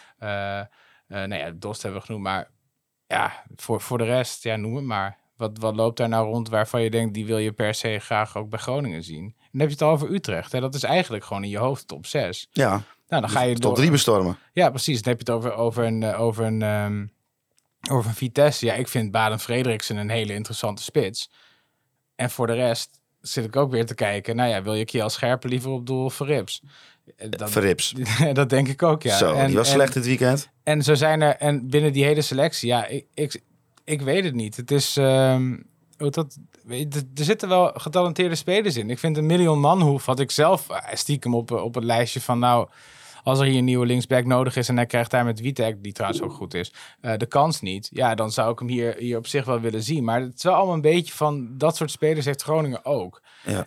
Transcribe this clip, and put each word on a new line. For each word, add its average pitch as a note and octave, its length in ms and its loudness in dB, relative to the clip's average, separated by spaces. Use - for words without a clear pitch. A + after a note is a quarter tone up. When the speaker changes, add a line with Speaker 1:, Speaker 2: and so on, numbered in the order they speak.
Speaker 1:
Eh, G2+ 420 -6
eh, G2+ 60 -10
nou G2 280 -8
ja, D#2+ 200 -6
Dost G#2 260 -10
hebben G2 180 -8
we - 60 -14
genoemd, G#2+ 180 -10
maar F#2+ 260 -4
ja, - 360 -2
voor, - 260 -4
voor - 160 -4
de A2+ 60 0
rest, A#2+ 400 -2
ja, A2 120 -4
noem A2 200 -6
het C#3+ 100 -8
maar. G2 320 -6
Wat, A2 200 -6
wat A2 180 -2
loopt A2+ 220 0
daar A#2 120 0
nou A2+ 180 0
rond A2+ 220 -4
waarvan A2+ 320 0
je A2+ 80 0
denkt, A2+ 240 0
die G#2+ 120 -6
wil A2 120 -2
je G#2+ 140 -2
per G#2+ 220 -2
se A2 260 -4
graag G#2+ 380 -2
ook G#2+ 120 -8
bij A2 100 -8
Groningen B2 440 -6
zien? E2 320 -12
Dan C3+ 100 -2
heb D3+ 80 2
je C#3+ 60 -4
het D3+ 80 -2
al D3+ 80 6
over D#3 200 0
Utrecht, G#2+ 400 -4
hè? B2+ 80 -2
Dat C3+ 160 -4
is C3+ 80 -4
eigenlijk C#3+ 400 0
gewoon G2 200 -8
in G2+ 60 -6
je G2+ 80 -6
hoofd B2+ 300 -2
top D#2 180 -14
zes. F#2+ 460 -4
Speaker 2:
Ja. C3+ 180 2
Speaker 1:
Nou, G2+ 120 2
dan D3+ 140 0
Speaker 2:
Dus G#2 100 -4
Speaker 1:
ga B2+ 100 2
je B2 120 2
Speaker 2:
top A#2+ 80 -2
Speaker 1:
door A#2+ 140 2
Speaker 2:
drie D#3 160 6
bestormen. G2 460 4
Speaker 1:
Ja, F3 160 4
precies. B2+ 320 -2
Dan B2 120 0
heb A2+ 140 -4
je B2 60 0
het A2+ 100 -2
over, A#2 120 -4
over A#2 300 0
een, A2+ 180 0
eh, G#2+ 180 -2
over A2+ 240 0
een, A2 160 -2
ehm, G#2 440 -2
over A#2 220 0
Vitesse. C#3 520 2
Ja, A2+ 80 2
ik A#2+ 140 -4
vind A2 240 -2
Baden A2 280 0
Frederiksen A#2+ 580 -2
een G#2 120 -4
hele A2 240 -2
interessante G#2 500 -6
spits. - 480 -4
En B2 140 -4
voor A#2+ 180 -2
de A#2 60 0
rest A#2 460 -2
zit - 240 -4
ik A2 100 -10
ook C#3 160 2
weer A#2 140 2
te A2+ 100 -10
kijken. G2+ 400 -2
Nou B2 140 2
ja, G2+ 120 0
wil G#2 120 -4
je G#2+ 120 0
Kiel A2 240 -2
Scherpen B2+ 400 -2
liever B2+ 220 -4
op B2 140 -6
doel C3 200 -2
of C3 80 -4
Verrips? C3+ 480 -4
Eh, A2 120 -14
dat G#2 220 -6
Speaker 2:
Verrips. G2 420 2
Speaker 1:
<laughs> C#3+ 200 4
dat C3+ 160 4
denk C3+ 180 4
ik C3+ 160 -2
ook, D#3 200 4
ja. G#2 140 4
Speaker 2:
Zo, F#2 160 4
Speaker 1:
En, E2+ 140 4
Speaker 2:
die F#2 80 2
was A#2 120 4
Speaker 1:
en, C#3 60 4
Speaker 2:
slecht C3+ 200 4
dit B2+ 120 -2
weekend. B2+ 440 2
Speaker 1:
en D3+ 200 2
zo D3 120 6
zijn D#3 260 4
er, D3+ 140 6
en C#3+ 340 0
binnen D3 240 4
die C#3 100 4
hele D3+ 180 4
selectie, C#3 460 0
ja, A#2+ 200 2
ik, - 260 -8
ik, - 280 -6
ik D3+ 180 -4
weet D3 220 0
het D3+ 120 -4
niet. G#2+ 220 -4
Het A#2+ 140 -6
is, C#3+ 260 2
ehm, C3 600 4
hoe D3 120 -2
dat, C#3+ 280 -4
weet C3+ 300 -8
je, D3 60 -2
er, C3+ 60 -6
er D3+ 40 -2
zitten G3+ 260 0
wel F3+ 240 6
getalenteerde F3 600 0
spelers F#3+ 420 0
in. A2 120 -4
Ik A#2+ 100 -4
vind D#3 180 0
een D3+ 80 0
Million D#3+ 340 4
Manhoef, D3 460 4
had B2+ 140 0
ik C3+ 120 0
zelf, E3+ 380 2
eh, F#2 80 -6
stiekem A#2+ 420 -2
op, A#2 160 -2
eh, G#2+ 120 -2
op A#2+ 120 -6
het B2 80 -4
lijstje A#2 380 0
van, B2 180 0
nou, B2 300 4
als C3 160 2
er C#3 60 4
hier C3+ 120 4
een B2+ 80 4
nieuwe B2+ 200 2
linksback B2 400 2
nodig B2+ 300 2
is B2 140 -2
en B2+ 60 0
hij A#2+ 100 2
krijgt A#2 260 -2
daar A#2+ 140 2
met A2+ 140 -2
Witek, A2+ 440 -4
die G2+ 100 -10
trouwens G2+ 280 -4
ook G2 120 -8
goed F2+ 200 -12
is, F2 200 -6
eh, A2+ 160 -2
de A2 80 -2
kans D3+ 360 2
niet. G2 300 -8
Ja, A#2+ 240 0
dan A2 160 -2
zou A#2 200 0
ik A#2 80 -6
hem B2 80 -8
hier, A#2+ 300 -2
hier A#2+ 200 -4
op A#2 100 -8
zich C#3 180 -2
wel A#2+ 140 0
willen A2+ 240 -4
zien. C#3+ 200 -2
Maar A#2 180 0
het B2+ 140 -8
is - 80 -14
wel F3+ 100 4
allemaal F#3 200 2
een D#3+ 80 -2
beetje E3 320 2
van, C#3 440 -4
dat D3+ 180 2
soort D#3 160 -4
spelers D#3 340 0
heeft C#3 160 -2
Groningen D3+ 440 -2
ook. G#2+ 360 -4
Speaker 2:
Ja. - 220 -2